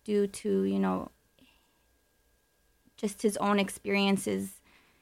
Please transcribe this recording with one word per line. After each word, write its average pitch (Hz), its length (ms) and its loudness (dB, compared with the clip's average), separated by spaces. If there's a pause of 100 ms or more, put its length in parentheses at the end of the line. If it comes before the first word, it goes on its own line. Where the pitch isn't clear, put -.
due 202 220 2
to, 196 380 -2
you 196 140 0
know, 190 320 -2 (1900)
just 208 260 -4
his 208 140 2
own 202 220 2
experiences 196 920 0 (520)